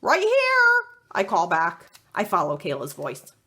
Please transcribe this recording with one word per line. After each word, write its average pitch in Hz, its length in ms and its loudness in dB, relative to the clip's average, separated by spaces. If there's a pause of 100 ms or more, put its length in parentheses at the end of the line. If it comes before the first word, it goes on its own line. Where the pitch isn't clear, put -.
Right 339 200 2
here, 480 680 2 (220)
I - 120 -2
call 196 240 -2
back. 165 420 -4 (240)
I 208 100 -4
follow 165 340 -2
Kayla's 143 360 -8
voice. 143 400 -14 (140)